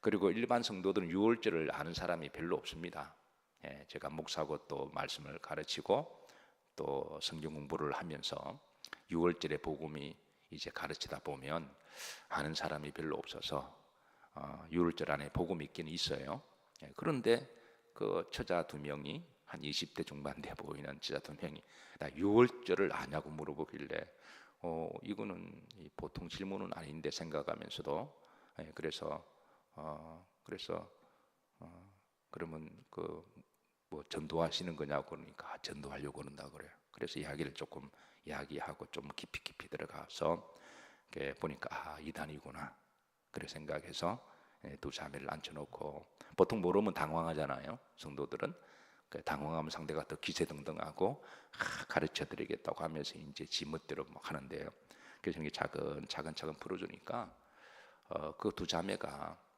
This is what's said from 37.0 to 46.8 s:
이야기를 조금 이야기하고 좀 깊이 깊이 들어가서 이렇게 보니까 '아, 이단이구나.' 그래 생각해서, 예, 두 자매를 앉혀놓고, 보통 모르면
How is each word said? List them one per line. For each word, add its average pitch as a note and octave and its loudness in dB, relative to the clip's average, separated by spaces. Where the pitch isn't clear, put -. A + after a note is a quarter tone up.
이야기를 C#2+ -2
조금 C#2 -8
이야기하고 C#2+ -6
좀 - -8
깊이 - -8
깊이 - -10
들어가서 - 0
이렇게 C#2 -2
보니까 - -2
'아, D#2 -6
이단이구나.' D2+ -6
그래 D2+ -4
생각해서, D#2 0
예, C#2+ -8
두 C#2+ -4
자매를 C#2 -4
앉혀놓고, D2+ -6
보통 G2+ 12
모르면 F2+ 6